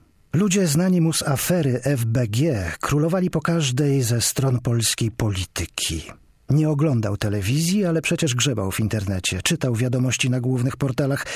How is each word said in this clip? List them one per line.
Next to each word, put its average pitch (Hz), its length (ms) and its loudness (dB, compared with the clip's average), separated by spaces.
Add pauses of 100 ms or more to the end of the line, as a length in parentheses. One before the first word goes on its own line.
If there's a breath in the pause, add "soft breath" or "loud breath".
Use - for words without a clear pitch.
(320)
Ludzie 190 340 2
znani 175 340 2
mu 160 120 2
z - 100 -2
afery 135 640 0
F 135 200 0
B 117 220 0
G 107 540 0
królowali 165 500 0
po 160 100 -2
każdej 143 640 2
ze 117 180 0
stron 120 400 0
polskiej 117 500 0
polityki. 90 920 -4 (480)
Nie 151 180 4
oglądał 131 480 0
telewizji, 135 680 0
ale 165 180 0
przecież 165 320 0
grzebał 113 360 0
w - 100 -4
internecie, 98 600 -2
czytał 135 320 -2
wiadomości 127 560 0
na 127 100 0
głównych 127 360 -2
portalach 135 600 -2